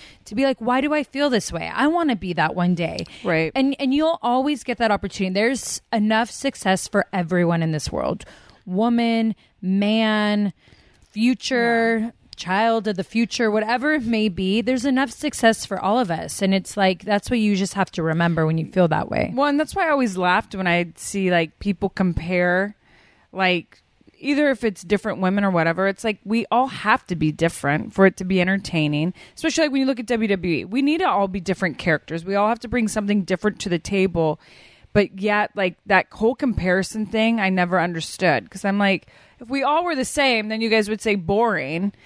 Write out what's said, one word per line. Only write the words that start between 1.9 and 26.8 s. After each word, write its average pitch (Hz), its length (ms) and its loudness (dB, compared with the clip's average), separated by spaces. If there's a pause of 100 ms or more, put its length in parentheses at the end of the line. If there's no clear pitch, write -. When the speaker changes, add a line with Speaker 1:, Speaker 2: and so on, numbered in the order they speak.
Speaker 1:
be 175 160 -6
that 156 240 0
one 180 180 2
day." 165 300 -4 (180)
Speaker 2:
Right. 160 320 0
Speaker 1:
And, 269 240 0
and 269 160 0
you'll 311 280 2
always 262 420 0
get 247 140 -6
that 226 120 2
opportunity. 190 440 -2
There's 226 480 -2 (100)
enough 220 400 2
success - 560 -2
for - 240 0
everyone 170 500 0
in 160 80 0
this 151 220 -4
world. - 320 -4 (420)
Woman, 226 680 0 (260)
man, 208 880 2 (580)
future, 233 880 2
Speaker 2:
Yeah. 233 100 -4 (260)
Speaker 1:
child 220 500 0
of 208 100 -2
the - 80 -4
future, 226 460 0
whatever 226 440 0
it 262 100 0
may 220 240 2
be, 190 320 0
there's 240 240 0
enough 262 260 2
success - 560 0
for 202 140 -6
all 214 180 2
of 208 120 0
us. 165 320 -6
And 196 120 2
it's - 220 -4
like, 190 280 2
that's 202 260 -2
what 240 100 2
you 208 160 4
just 190 180 -2
have 196 180 -2
to 170 100 -4
remember 165 440 2
when 160 120 2
you 160 80 -4
feel 180 220 4
that 160 220 0
way. - 240 0
Speaker 2:
Well, 277 140 2
and 285 100 2
that's 302 160 -2
why 359 140 0
I - 20 2
always 247 260 0
laughed 185 380 0
when 185 140 -2
I 175 280 2
see, 190 360 -2
like, 165 260 0
people 202 300 -2
compare, 180 880 0 (560)
like, 185 500 -2 (380)
either 285 300 2
if 247 120 -2
it's 220 200 -2
different 196 380 -2
women 190 240 0
or 196 60 2
whatever, 170 380 2
it's 190 160 -4
like, 214 200 -4
we 226 260 -2
all 254 180 2
have 233 400 0